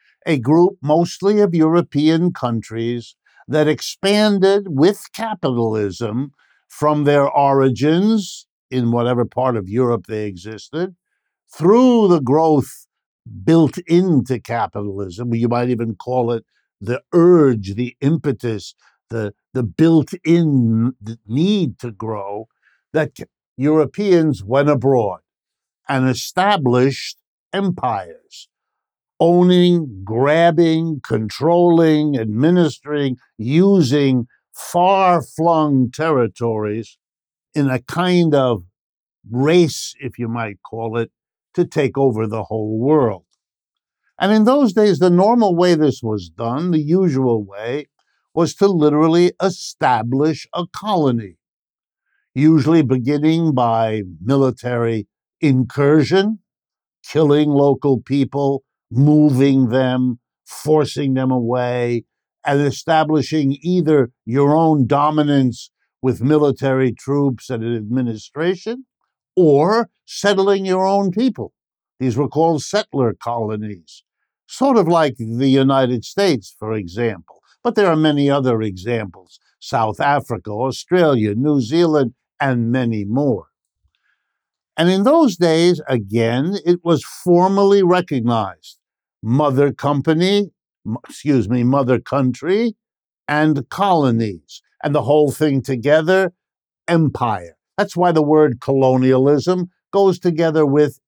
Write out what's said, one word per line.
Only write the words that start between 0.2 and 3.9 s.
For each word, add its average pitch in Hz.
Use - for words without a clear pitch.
a 147
group 170
mostly 170
of 185
European 165
countries 117
that 151
expanded 196